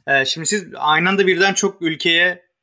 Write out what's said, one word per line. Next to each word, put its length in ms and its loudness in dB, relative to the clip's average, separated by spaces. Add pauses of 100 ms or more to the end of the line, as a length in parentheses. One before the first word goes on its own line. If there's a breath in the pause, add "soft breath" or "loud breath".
E, 180 2
şimdi 220 -4
siz 200 -2 (100)
aynı 320 0
anda 180 2
birden 280 2
çok 280 -4
ülkeye, 600 0 (200)